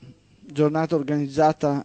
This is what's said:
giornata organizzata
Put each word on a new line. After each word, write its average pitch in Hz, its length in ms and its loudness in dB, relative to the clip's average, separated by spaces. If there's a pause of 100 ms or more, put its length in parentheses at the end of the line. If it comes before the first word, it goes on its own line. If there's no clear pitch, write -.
(400)
giornata 151 540 -2
organizzata 147 920 0